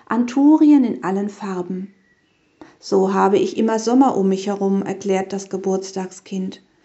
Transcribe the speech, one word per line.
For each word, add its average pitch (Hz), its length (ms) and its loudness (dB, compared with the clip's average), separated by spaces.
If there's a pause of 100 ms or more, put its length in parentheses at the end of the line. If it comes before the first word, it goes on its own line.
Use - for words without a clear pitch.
Anturien 277 760 4
in - 180 -4
allen 196 240 -2
Farben. 185 640 -8 (880)
„So 196 340 0
habe 196 240 2
ich - 200 -2
immer 226 200 0
Sommer 247 380 2
um 196 140 0
mich 190 180 -2
herum“, 196 360 -2
erklärt 190 500 -4
das 196 160 -10
Geburtstagskind. 190 1120 -8 (220)